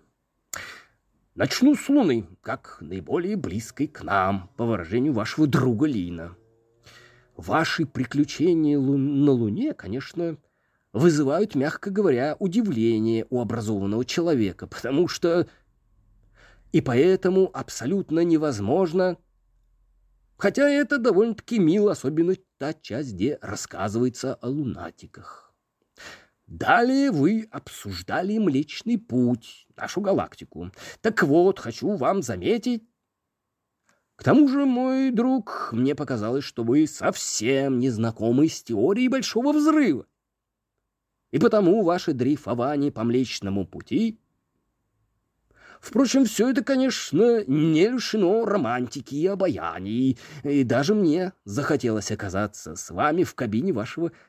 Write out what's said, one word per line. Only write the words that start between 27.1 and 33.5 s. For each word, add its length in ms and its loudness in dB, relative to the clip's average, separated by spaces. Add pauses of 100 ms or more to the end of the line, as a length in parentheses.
вы 400 2
обсуждали 840 -6
Млечный 600 0
Путь, 800 -2
нашу 260 -6
галактику. 680 -4 (300)
Так 220 0
вот, 360 4
хочу 360 -4
вам 260 0
заметить... 640 -2 (1300)